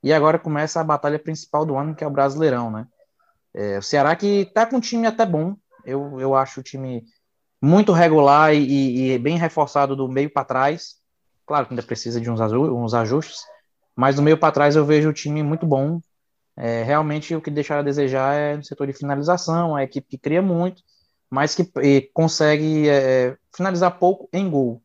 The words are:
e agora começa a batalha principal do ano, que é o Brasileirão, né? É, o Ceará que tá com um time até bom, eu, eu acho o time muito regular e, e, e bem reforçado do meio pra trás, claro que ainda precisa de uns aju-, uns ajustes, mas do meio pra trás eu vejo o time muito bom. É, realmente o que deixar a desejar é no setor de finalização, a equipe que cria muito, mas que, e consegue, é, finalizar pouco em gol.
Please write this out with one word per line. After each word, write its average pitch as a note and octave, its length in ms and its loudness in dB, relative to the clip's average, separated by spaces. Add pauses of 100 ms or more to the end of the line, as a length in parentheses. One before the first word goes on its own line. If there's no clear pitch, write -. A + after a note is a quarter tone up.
e C#3+ 120 2
agora D#3 240 4
começa D#3 420 -4
a D#3+ 40 -2
batalha D3 340 -2
principal D#3 480 -4
do C#3+ 100 -2
ano, D3 180 -4
que - 80 -10
é D#3 40 -6
o D3 40 -4
Brasileirão, C#3 600 0
né? A2 160 -10 (680)
É, G2+ 260 -4
o G2+ 40 -8
Ceará C#3+ 340 0
que G3+ 380 0
tá A3 100 2
com A#3+ 120 -4
um A#3+ 40 0
time A#3 260 -4
até A3+ 200 0
bom, F3 300 -2 (280)
eu, C3+ 360 -6
eu C3+ 140 0
acho C3 260 0
o - 20 -16
time B2+ 420 -10 (560)
muito G3 320 6
regular D#3 640 6
e, D3 40 4
e, C3 540 0
e B2 60 0
bem C#3+ 180 -2
reforçado C#3+ 600 -2
do C3+ 120 -4
meio C#3 220 -2
pra C3 140 -4
trás, C#3 520 -4 (500)
claro C#3+ 200 -2
que - 80 -12
ainda A#2 80 -6
precisa A#2 380 -6
de A#2 100 -6
uns A2+ 100 -4
aju-, A#2+ 340 0
uns A#2+ 200 -4
ajustes, A#2+ 460 -2 (540)
mas C3+ 220 2
do C#3+ 60 0
meio D#3 160 4
pra D#3+ 140 2
trás D3 240 2
eu D3 100 2
vejo D3+ 220 2
o D3+ 40 0
time D3 300 -6
muito D#3 240 -2
bom. D3 340 0 (560)
É, A#2 260 -4
realmente D3+ 520 -2
o D#3 60 -4
que D#3 100 -10
deixar D3 280 -4
a D3 40 -2
desejar C#3 520 0
é D3 220 -2
no D3 80 -10
setor C#3+ 220 -8
de C#3 60 -8
finalização, D#3+ 840 -2
a C#3 80 -2
equipe C3+ 240 -8
que C3 120 -14
cria D#3+ 240 -2
muito, F3+ 400 -2 (480)
mas C#3 240 -2
que, F3+ 120 -2 (160)
e C#3 300 4
consegue, D#3 800 2
é, C3 480 2 (180)
finalizar F3+ 420 0
pouco G3 360 0
em F#3+ 160 -2
gol. B2+ 340 -2